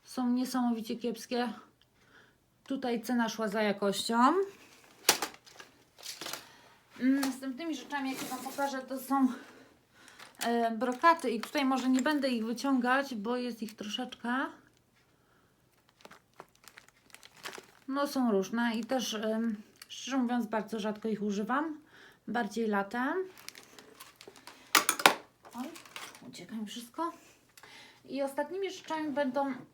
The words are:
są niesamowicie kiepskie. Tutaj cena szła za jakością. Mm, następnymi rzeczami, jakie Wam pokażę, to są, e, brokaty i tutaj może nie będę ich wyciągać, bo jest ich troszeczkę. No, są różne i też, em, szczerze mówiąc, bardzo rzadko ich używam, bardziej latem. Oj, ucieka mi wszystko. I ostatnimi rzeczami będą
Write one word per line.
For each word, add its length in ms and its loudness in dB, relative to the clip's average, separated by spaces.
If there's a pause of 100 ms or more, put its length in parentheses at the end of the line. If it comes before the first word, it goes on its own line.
są 260 -2
niesamowicie 640 0
kiepskie. 580 -2 (1120)
Tutaj 340 -2
cena 280 2
szła 180 -2
za 140 0
jakością. 560 2 (2750)
Mm, 220 4
następnymi 540 -4
rzeczami, 380 -4
jakie 120 -6
Wam 140 -6
pokażę, 400 -4
to 200 -8
są, 280 4 (1120)
e, 320 2
brokaty 600 4
i 100 0
tutaj 240 0
może 240 4
nie 120 6
będę 280 2
ich 160 0
wyciągać, 680 2
bo 220 -2
jest 240 -4
ich 140 -8
troszeczkę. 720 -4 (3500)
No, 200 0
są 240 4
różne 440 2
i 80 -2
też, 300 0
em, 480 0 (260)
szczerze 300 -4
mówiąc, 300 2
bardzo 320 -2
rzadko 280 -2
ich 140 0
używam, 600 0 (460)
bardziej 400 -2
latem. 460 0 (2500)
Oj, 120 -6 (600)
ucieka 280 -12
mi 100 -4
wszystko. 480 -6 (960)
I 120 -4
ostatnimi 500 -2
rzeczami 380 -4
będą 440 0 (200)